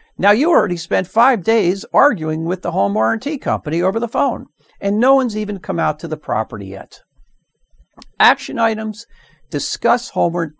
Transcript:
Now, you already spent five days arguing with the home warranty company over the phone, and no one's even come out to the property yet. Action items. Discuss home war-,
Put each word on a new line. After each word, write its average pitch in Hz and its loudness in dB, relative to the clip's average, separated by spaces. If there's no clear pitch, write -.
Now, 190 4
you 262 2
already 196 2
spent 190 -2
five 233 2
days 202 0
arguing 165 2
with 180 -4
the 185 -4
home 196 0
warranty 226 -2
company 151 -2
over 190 0
the 233 -4
phone, - -2
and 202 0
no 262 6
one's 254 0
even 208 -4
come 175 -4
out 156 0
to 165 -8
the 151 -6
property 110 -4
yet. - -14
Action 233 0
items. 220 -2
Discuss 226 -2
home 175 0
war-, 165 -4